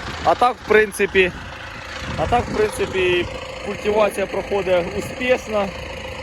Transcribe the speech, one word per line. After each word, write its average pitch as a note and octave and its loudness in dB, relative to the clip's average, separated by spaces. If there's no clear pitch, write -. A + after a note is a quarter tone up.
А E3 6
так, B3 4
в - -8
принципі, G3 4
а D#3 0
так, A#3+ 2
в G#3+ -6
принципі, F#3 0
культивація G3+ 0
проходить F#3 0
успішно. A3 0